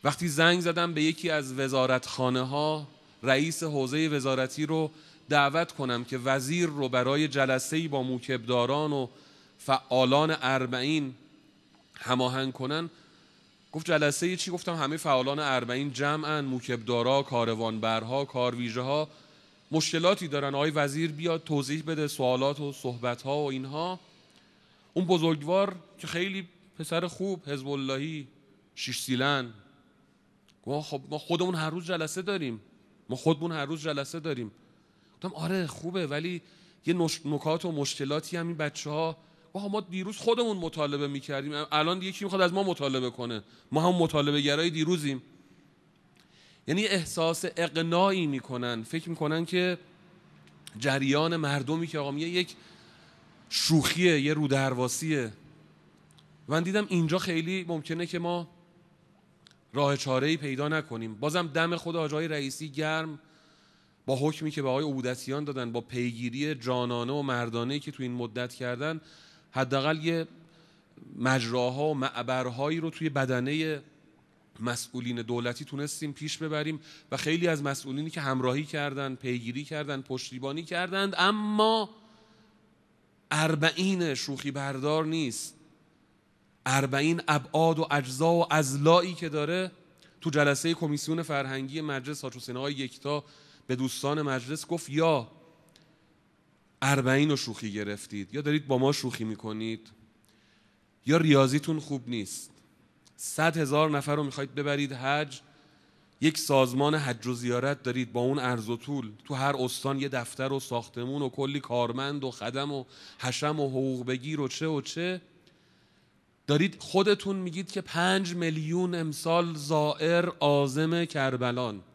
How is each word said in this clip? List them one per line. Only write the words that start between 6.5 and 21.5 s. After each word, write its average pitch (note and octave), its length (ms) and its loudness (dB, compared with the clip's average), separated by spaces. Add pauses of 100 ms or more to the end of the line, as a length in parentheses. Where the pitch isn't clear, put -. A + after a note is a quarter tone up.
رو C#3+ 200 -2
برای C3+ 380 2
جلسه‌ای C3+ 600 2
با C#3 160 0
موکبداران B2+ 920 0
و C3 140 0 (500)
فعالان C3+ 840 4
اربعین C3 720 0 (800)
هماهنگ B2+ 580 0
کنن، D3+ 360 -4 (840)
گفت: D#3+ 140 -8
"جلسه E3 500 4
چی؟" F3 160 -4
گفتم: F3 240 -4
"همه D#3 220 0
فعالان C#3 420 2
اربعین C3 540 0
جمعن، D3 520 0
موکبدارا، B2 760 2
کاروانبرها، A2+ 1000 0
کارویژه‌ها B2 840 -2 (640)
مشکلاتی E3 560 2
دارن، C#3 280 -2
آقای D3+ 160 2
وزیر D3+ 400 0
بیاد D#3+ 320 -2
توضیح D3 440 -2